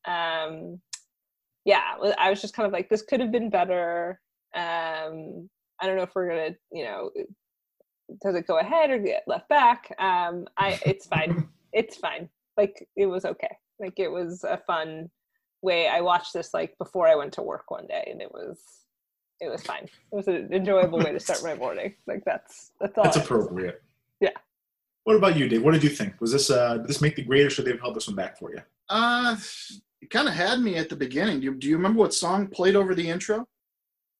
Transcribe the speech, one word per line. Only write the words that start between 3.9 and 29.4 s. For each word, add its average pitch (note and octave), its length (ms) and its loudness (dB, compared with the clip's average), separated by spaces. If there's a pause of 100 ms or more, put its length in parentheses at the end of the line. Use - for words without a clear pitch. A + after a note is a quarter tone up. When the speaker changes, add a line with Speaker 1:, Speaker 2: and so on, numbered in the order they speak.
Speaker 1:
Um, E3 960 -6 (320)
I F3+ 60 -4
don't F#3+ 100 0
know F#3 60 0
if F3+ 120 -6
we're F#3 140 0
gonna, E3 260 -2 (180)
you D#3+ 120 -8
know, - 260 -8 (1120)
does G3 120 -2
it E3+ 120 -4
go E3 120 2
ahead C#4+ 320 4
or C4 80 0
get - 280 -2
left - 220 -4
back? B3 500 4
Um, F3 480 -2 (100)
I, - 280 0
it's F#3+ 220 0
fine. E3 480 0
Speaker 2:
<laughs> - 40 -20 (180)
Speaker 1:
It's A3 200 -2
fine. E3+ 320 -8 (280)
Like, G3+ 300 0 (100)
it G3 100 4
was F#3 180 -2
okay. E3 260 -6 (300)
Like, F#3 180 -10
it F#3+ 80 0
was F3 380 -6
a E3+ 140 -4
fun D#3+ 520 -6 (500)
way. E3+ 280 2
I E3+ 140 2
watched F3 300 0
this, - 220 -6
like, E3 240 -6
before E3+ 300 2
I D#3 80 8
went C#3+ 160 -4
to - 100 -8
work - 240 -8
one - 220 -10
day, - 240 -6
and - 100 -12
it - 80 -14
was, - 300 -12 (800)
it E3+ 80 -8
was A2+ 140 -6
fine. E2 200 -8
It - 80 -16 (240)
was G3+ 140 -2
an D#3+ 240 -2
enjoyable F#3 480 4
way D#3+ 100 4
to D3 80 -4
start - 240 -2
my D#3+ 140 -6
morning. B2 360 -6 (140)
Like, - 180 -6
that's, - 460 -6 (100)
that's G3+ 160 -4
all A3 60 4
Speaker 2:
That's F3+ 140 4
Speaker 1:
I - 20 4
have - 100 -2
to B2+ 60 0
say. A2 60 4
Speaker 2:
appropriate. F2+ 420 -6 (380)
Speaker 1:
Yeah. F#3+ 100 4 (720)
Speaker 2:
What A3 140 6
about F#3 200 6
you, C3+ 120 2
Dave? A2+ 160 2
What D#3+ 100 8
did D#3 80 4
you D3 80 6
think? G#2 300 -6
Was A2+ 100 0
this, C3 180 2
uh, G#2 280 4
did A2+ 100 -6
this - 140 -4
make D3 160 4
the D3 80 -6
grade, C3+ 220 6
or - 40 0
should B2+ 140 -4
they B2 80 2
have - 80 -6
held G#2 160 -6
this A2 100 -6
one - 80 -8
back F#2 240 -6
for - 140 -14
you? - 80 -14 (280)
Speaker 3:
Uh, A#3+ 460 0 (640)